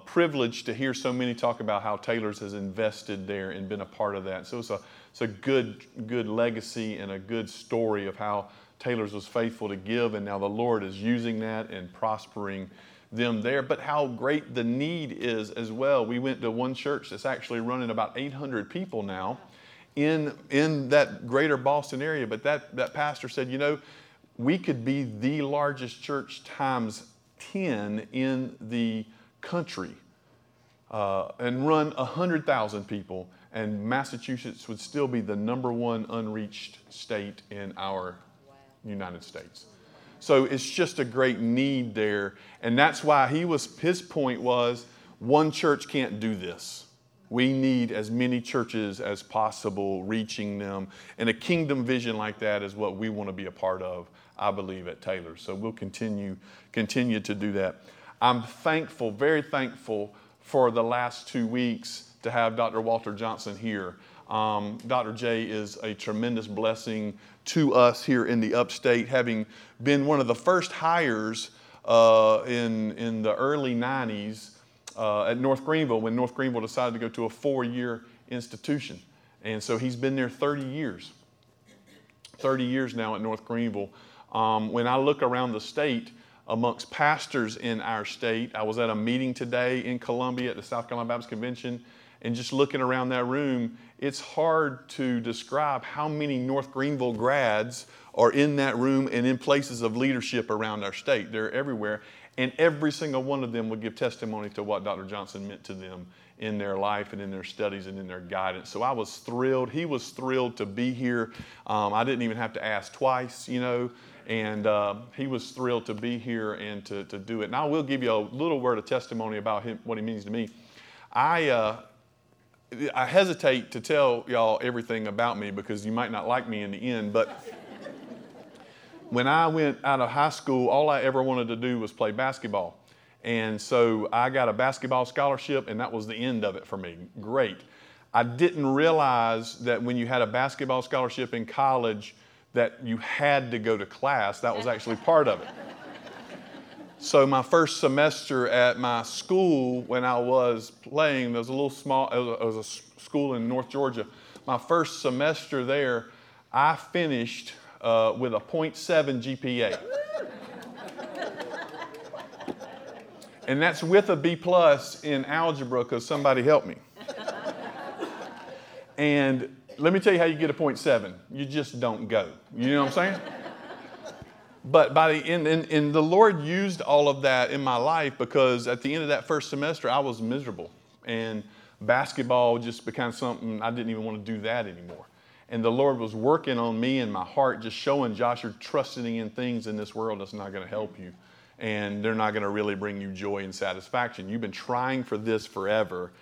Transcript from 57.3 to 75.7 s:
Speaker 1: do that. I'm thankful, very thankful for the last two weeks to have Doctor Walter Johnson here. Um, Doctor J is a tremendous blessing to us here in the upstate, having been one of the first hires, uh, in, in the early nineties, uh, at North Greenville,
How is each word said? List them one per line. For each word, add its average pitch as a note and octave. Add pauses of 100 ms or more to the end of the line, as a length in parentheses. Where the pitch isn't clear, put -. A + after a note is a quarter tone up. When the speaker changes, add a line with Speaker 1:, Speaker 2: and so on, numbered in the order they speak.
Speaker 1:
do G2+
that. F#2+ (400)
I'm A#2+
thankful, D#3
very D3
thankful A#2 (260)
for C3
the A2+
last A#2+
two A#2
weeks A#2+ (100)
to A2+
have A2+
Doctor A2+
Walter A2+
Johnson G#2
here. G2+ (340)
Um, G#2+ (100)
Doctor A#2+
J A#2
is G#2
a A2
tremendous A2+
blessing A2 (260)
to D3+
us B2
here B2
in A#2
the A2
upstate, A#2+
having A#2+ (360)
been C#3
one C#3+
of A#2+
the A#2
first F3+
hires, A#2+ (340)
uh, A2+
in, A2+
in A2+
the G#2+
early C3+
nineties, A2+ (360)
uh, G#2
at A#2+
North C3+
Greenville, D3+